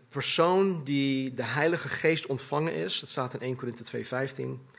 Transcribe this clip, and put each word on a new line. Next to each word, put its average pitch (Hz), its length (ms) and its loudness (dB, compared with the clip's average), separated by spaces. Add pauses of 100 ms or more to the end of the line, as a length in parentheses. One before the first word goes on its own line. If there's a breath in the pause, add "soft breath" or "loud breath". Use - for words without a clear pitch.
(140)
persoon 175 680 4
die 135 500 2
de 123 80 -2
Heilige 147 460 2
Geest 160 380 2
ontvangen 147 480 -2
is, 165 260 -2
dat - 80 -10
staat 127 260 -4
in 127 60 -10
één 127 160 -2
Korinthe 120 280 -8
twee 113 220 -6
vijftien, 131 600 -4 (120)